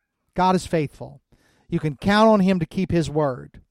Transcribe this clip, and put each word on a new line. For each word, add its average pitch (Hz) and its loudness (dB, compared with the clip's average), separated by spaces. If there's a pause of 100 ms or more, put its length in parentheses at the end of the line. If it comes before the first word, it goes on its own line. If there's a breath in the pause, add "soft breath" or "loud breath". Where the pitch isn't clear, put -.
(320)
God 185 0
is - -2
faithful. 143 -6 (500)
You 170 -4
can 151 -4
count 208 4
on 214 4
him 185 2
to 160 -4
keep - -6
his 165 0
word. 143 -6